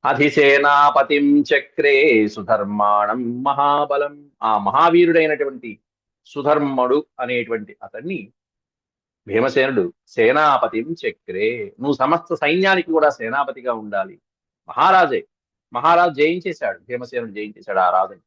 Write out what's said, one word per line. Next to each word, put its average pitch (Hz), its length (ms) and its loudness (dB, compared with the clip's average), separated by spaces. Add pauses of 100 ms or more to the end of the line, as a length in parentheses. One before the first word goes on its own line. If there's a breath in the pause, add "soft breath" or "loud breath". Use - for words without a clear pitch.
అధిసేనాపతిం 143 1400 4
చక్రే 139 880 2
సుధర్మాణం 104 1120 -2
మహాబలం. 143 880 -2 (120)
ఆ 110 160 0
మహావీరుడైనటువంటి 147 1200 2 (480)
సుధర్ముడు 143 800 0 (140)
అనేటువంటి 117 640 -6
అతన్ని 117 500 -12 (920)
భీమసేనుడు 123 680 0 (140)
సేనాపతిం 127 840 0
చక్రే, 110 880 -6
"నువ్వు 139 120 -4
సమస్త 156 420 -2
సైన్యానికి 175 580 0
కూడా 151 180 4
సేనాపతిగా 127 640 -6
ఉండాలి." 101 480 -8 (480)
మహారాజే, 160 600 2 (440)
మహారాజు 170 420 2
జయించేశాడు, 156 640 -2
భీమసేనుడు 123 520 -10
జయించేశాడు 104 480 -8
ఆ 90 120 2
రాజుని. 95 360 -2